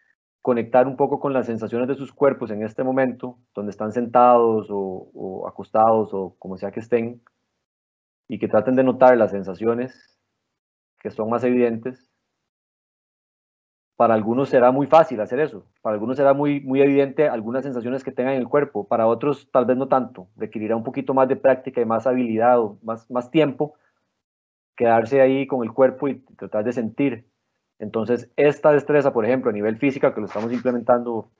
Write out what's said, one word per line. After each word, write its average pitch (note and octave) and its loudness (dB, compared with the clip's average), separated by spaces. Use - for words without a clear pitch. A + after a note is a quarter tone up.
conectar B2 2
un C3 -6
poco C#3 0
con C#3 -4
las B2+ -2
sensaciones A#2 -4
de C3+ -4
sus C3+ -12
cuerpos B2+ -2
en G#2 -6
este A2 -6
momento, B2+ -2
donde G#2 -8
están G#2+ -8
sentados A#2+ 4
o, F#2+ -8
o F#2+ -12
acostados A2 2
o F#2+ -8
como F#2+ -12
sea G2+ -8
que - -12
estén, A#2 -4
y G#2+ -8
que A2+ -2
traten A2+ 2
de C3 4
notar B2+ 6
las G#2 2
sensaciones G#2 -6
que G#2+ -12
son A2 -6
más A#2 -2
evidentes. B2 -2
Para A2+ 4
algunos A2+ -2
será B2 6
muy C3+ 0
fácil D#3 4
hacer B2 -4
eso, A#2+ -6
para A2 -2
algunos A2+ -4
será C#3 4
muy, C#3+ -2
muy C3+ 0
evidente C#3 2
algunas A#2+ -6
sensaciones B2 -8
que C3+ -10
tengan B2+ -4
en C3 -2
el A2+ -8
cuerpo, C3+ -2
para A2+ 0
otros B2 -2
tal B2 2
vez B2+ 2
no C3+ -4
tanto, B2+ -4
requerirá A2 -6
un A2+ -4
poquito C3+ -6
más C3 4
de B2+ -2
práctica B2+ 0
y A2+ -2
más A2+ -2
habilidad A#2+ 2
o G#2 -4
más, A2+ -10
más B2 -6
tiempo D3 -2
quedarse A#2 2
ahí C3+ 4
con B2+ -4
el A2+ -6
cuerpo C3 2
y C3 -4
tratar G#2+ -6
de A#2+ -4
sentir. A#2 -4
Entonces, A2+ -4
esta D3 2
destreza, C#3+ 2
por A2+ 0
ejemplo, B2 0
a G#2+ 0
nivel G#2+ -2
física, C#3 0
que G#2+ -6
lo G2+ -6
estamos A2 -6
implementando A#2+ -2